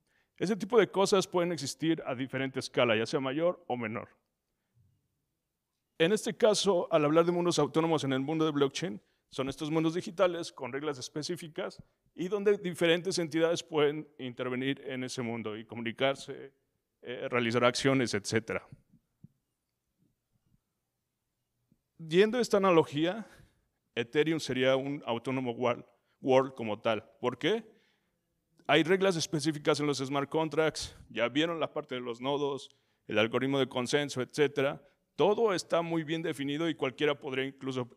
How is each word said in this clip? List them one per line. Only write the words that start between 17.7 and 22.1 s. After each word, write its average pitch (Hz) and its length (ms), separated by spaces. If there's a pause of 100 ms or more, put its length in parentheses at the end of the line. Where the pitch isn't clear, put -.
etcétera. 101 540 (3250)
Viendo 190 420